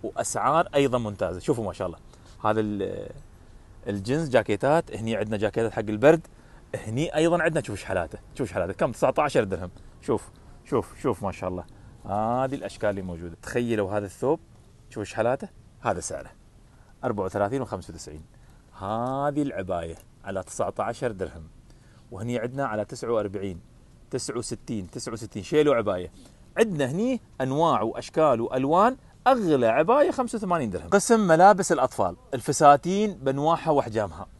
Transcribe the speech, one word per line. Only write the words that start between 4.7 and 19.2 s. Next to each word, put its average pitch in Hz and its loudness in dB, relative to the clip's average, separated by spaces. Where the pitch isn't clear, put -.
هني 113 -4
عندنا 107 -4
جاكيتات 107 -2
حق - -6
البرد، 113 2
هني 135 -6
أيضًا 165 2
عندنا، 156 0
شوف 107 -8
إيش - -12
حالاته، 90 -4
شوف 123 -4
إيش - -12
حالاته، 95 -4
كم؟ 131 -2
تسعة 131 0
عشر 143 2
درهم. 92 -6
شوف، - -4
شوف، - -4
شوف 117 -2
ما 95 -4
شاء 92 -6
الله 90 -8
هذه 120 -2
الأشكال 104 -4
اللي 98 -4
موجودة. 87 -10
تخيلوا 113 -2
هذا 104 -2
الثوب، 127 -2
شوف - -12
إيش 101 -8
حالاته، 123 0
هذا 101 -2
سعره - -10
أربعة 104 -2
وثلاثين 104 -2
وخمسة 92 -10
وتسعين. 76 -16
هذه 131 -2